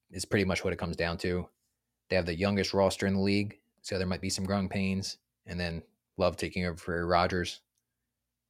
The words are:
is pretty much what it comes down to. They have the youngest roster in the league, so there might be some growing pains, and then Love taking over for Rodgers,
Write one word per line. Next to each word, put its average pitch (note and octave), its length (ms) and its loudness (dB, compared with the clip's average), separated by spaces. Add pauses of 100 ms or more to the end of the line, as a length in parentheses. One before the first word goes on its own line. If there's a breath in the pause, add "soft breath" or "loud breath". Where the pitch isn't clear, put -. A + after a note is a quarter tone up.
(120)
is F#2+ 140 -8
pretty G2+ 200 2
much F2+ 180 0
what F#2 100 0
it E2 60 -8
comes E2+ 160 -4
down E2+ 240 -2
to. F2+ 300 -2 (600)
They F#2 60 2
have F2 120 2
the F2 80 -2
youngest G2 380 2
roster G2 340 4
in G2 80 2
the G2 40 2
league, G2+ 380 0 (240)
so - 160 -6
there F#2 80 0
might F2+ 160 -4
be F#2+ 80 -4
some F#2+ 160 -4
growing G2 240 0
pains, F#2+ 480 -2 (300)
and F2+ 120 -8
then E2+ 220 -4 (360)
Love F2 200 4
taking F2+ 280 -2
over E2+ 120 -4
for E2+ 300 -2
Rodgers, F2 540 2 (880)